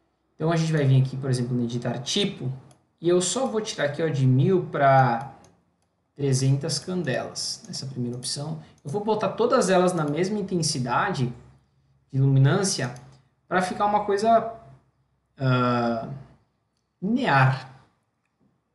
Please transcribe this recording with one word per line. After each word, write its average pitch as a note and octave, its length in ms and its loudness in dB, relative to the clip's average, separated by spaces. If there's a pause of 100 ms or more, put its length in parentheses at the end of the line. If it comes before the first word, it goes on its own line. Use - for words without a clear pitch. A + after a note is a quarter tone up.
(360)
Então D#3 160 -2
a E3+ 60 0
gente D#3+ 160 0
vai D3 100 2
vir C3 180 6
aqui, C3 140 -2
por C3 140 -6
exemplo, B2 260 -2
no B2 80 0
editar A#2+ 360 -4
tipo, - 520 -4 (480)
e E3 80 -6
eu F3+ 140 4
só B3 260 -2
vou G#3+ 140 -4
tirar D#3 240 -4
aqui, C#3+ 180 -4
ó, D#3+ 60 0
de C3 180 2
mil D#3+ 380 4
pra - 680 4 (800)
trezentas C3+ 640 0
candelas, C#3 880 -6
nessa - 180 -12
primeira B2 320 -6
opção. D3 440 -8 (220)
Eu D3 80 -12
vou G#3 100 -4
botar G#3 280 0
todas A3+ 400 2
elas F3+ 240 4
na D#3+ 100 -2
mesma F3 340 -2
intensidade D3+ 960 -2 (800)
de C3+ 80 -2
luminância C#3 760 2 (540)
pra F3+ 140 0
ficar G#3 240 -2
uma G#3 200 0
coisa, A3 500 2 (840)
ah, B2 720 0 (920)
linear. E3+ 680 0 (1040)